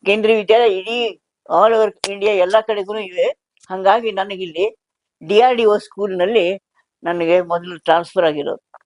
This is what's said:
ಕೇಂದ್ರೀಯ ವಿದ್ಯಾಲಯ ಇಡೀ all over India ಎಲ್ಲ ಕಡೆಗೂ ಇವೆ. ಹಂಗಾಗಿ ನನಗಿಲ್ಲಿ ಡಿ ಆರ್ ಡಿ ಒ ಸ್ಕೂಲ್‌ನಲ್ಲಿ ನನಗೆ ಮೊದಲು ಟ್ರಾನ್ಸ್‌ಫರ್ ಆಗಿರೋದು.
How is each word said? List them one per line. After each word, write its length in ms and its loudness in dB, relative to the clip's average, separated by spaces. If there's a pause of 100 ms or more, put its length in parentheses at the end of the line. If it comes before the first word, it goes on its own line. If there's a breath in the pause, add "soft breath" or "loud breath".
ಕೇಂದ್ರೀಯ 300 2
ವಿದ್ಯಾಲಯ 420 2
ಇಡೀ 420 -6 (300)
all 260 4
over 200 0 (120)
India 220 -2
ಎಲ್ಲ 320 2
ಕಡೆಗೂ 360 -4
ಇವೆ. 300 -2 (420)
ಹಂಗಾಗಿ 420 0
ನನಗಿಲ್ಲಿ 640 -6 (520)
ಡಿ 140 4
ಆರ್ 160 4
ಡಿ 80 2
ಒ 120 4
ಸ್ಕೂಲ್‌ನಲ್ಲಿ 840 -2 (440)
ನನಗೆ 380 0
ಮೊದಲು 360 -6
ಟ್ರಾನ್ಸ್‌ಫರ್ 480 0
ಆಗಿರೋದು. 460 -4 (140)